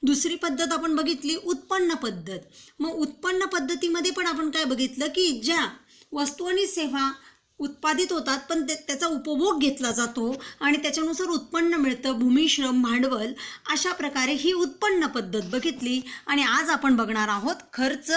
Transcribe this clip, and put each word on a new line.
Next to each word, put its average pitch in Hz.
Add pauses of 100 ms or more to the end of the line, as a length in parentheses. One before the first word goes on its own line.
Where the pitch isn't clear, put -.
दुसरी 294
पद्धत 285
आपण 320
बघितली 311
उत्पन्न 349
पद्धत. 190 (400)
मग 320
उत्पन्न 359
पद्धतीमध्ये 339
पण 359
आपण 311
काय 311
बघितलं 262
की 311
ज्या 320 (440)
वस्तू 294
आणि 370
सेवा 269 (460)
उत्पादित 311
होतात 277
पण 330
ते, 294
त्याचा 302
उपभोग 302
घेतला 262
जातो 233 (180)
आणि 285
त्याच्यानुसार 311
उत्पन्न 339
मिळतं, 262
भूमी, 254
श्रम, 262
भांडवल, 240 (380)
अशा 311
प्रकारे 277
ही 294
उत्पन्न 359
पद्धत 208
बघितली. 254 (260)
आणि 285
आज 269
आपण 277
बघणार 214
आहोत 214 (160)
खर्च 269